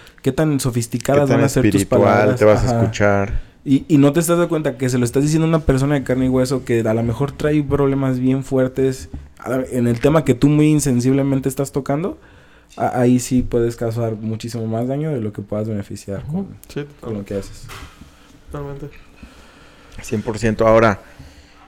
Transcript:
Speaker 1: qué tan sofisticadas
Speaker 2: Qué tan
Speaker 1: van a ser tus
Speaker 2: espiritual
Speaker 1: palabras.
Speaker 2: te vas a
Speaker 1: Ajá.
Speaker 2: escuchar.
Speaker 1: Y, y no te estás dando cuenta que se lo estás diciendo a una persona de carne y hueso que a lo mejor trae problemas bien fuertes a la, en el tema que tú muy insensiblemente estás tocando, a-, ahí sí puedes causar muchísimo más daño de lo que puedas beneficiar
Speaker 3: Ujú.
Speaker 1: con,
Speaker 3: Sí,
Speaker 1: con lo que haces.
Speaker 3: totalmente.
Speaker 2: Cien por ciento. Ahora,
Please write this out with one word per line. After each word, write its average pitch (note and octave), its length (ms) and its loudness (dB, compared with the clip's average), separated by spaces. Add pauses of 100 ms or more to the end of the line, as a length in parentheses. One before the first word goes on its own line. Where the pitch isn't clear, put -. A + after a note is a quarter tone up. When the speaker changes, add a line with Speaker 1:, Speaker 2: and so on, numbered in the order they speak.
(220)
Speaker 1:
qué C3+ 100 0
tan D3+ 300 0
sofisticadas B2 640 0
Speaker 2:
Qué C#3 40 2
tan C3+ 120 2
Speaker 1:
van C#3 60 4
a C3+ 40 0
ser C3 140 2
tus G2 180 4
Speaker 2:
espiritual G2+ 200 2 (100)
Speaker 1:
palabras. G#2+ 280 2
Speaker 2:
te G#2+ 60 4
vas G#2+ 180 6
a B2 60 2
Speaker 1:
Ajá. A#2 120 0
Speaker 2:
escuchar. G2+ 600 0 (240)
Speaker 1:
Y, C3+ 240 2
y D#3 80 4
no C#3+ 160 6
te E3+ 80 2
estás E3+ 160 2
dando F3 120 2
cuenta D3 280 -2
que C3 120 -2
se B2+ 80 0
lo B2 60 2
estás C3+ 200 0
diciendo D#3 220 2
a D#3+ 40 0
una E3 100 2
persona C#3+ 360 0
de C3+ 80 -2
carne B2+ 240 0
y - 20 2
hueso B2+ 340 0
que A#2 160 0
a A2 140 0
lo A2+ 100 0
mejor B2 300 -4
trae D3+ 280 0
problemas C#3 580 0
bien C3 260 0
fuertes C3 640 -2 (280)
a - 120 -12
la, C3 200 -2
en A#2+ 180 0
el A#2 120 0
tema D3 240 2
que C3 100 2
tú C3 140 2
muy D3+ 200 4
insensiblemente C3+ 840 2
estás C3+ 240 -4
tocando, D3 440 -4 (600)
a-, B2 240 -2
ahí B2 180 4
sí B2 220 0
puedes A#2 340 -2
causar A2+ 400 -4
muchísimo A2 500 -8
más A2+ 220 -4
daño D3 240 -4
de C#3 80 -4
lo G#2+ 140 -6
que - 80 -10
puedas G#2+ 260 -6
beneficiar G2+ 600 -8
Speaker 3:
Ujú. - 20 -8 (140)
Speaker 1:
con, - 20 -16 (260)
Speaker 3:
Sí, D3 120 -8 (160)
Speaker 1:
con A#2 140 -10
lo G2+ 100 -8
que G2+ 100 -10
haces. - 300 -10 (840)
Speaker 3:
totalmente. C#3+ 400 -12 (1120)
Speaker 2:
Cien G#2+ 200 -6
por G#2+ 180 -8
ciento. A2+ 280 0
Ahora, A2 320 6 (680)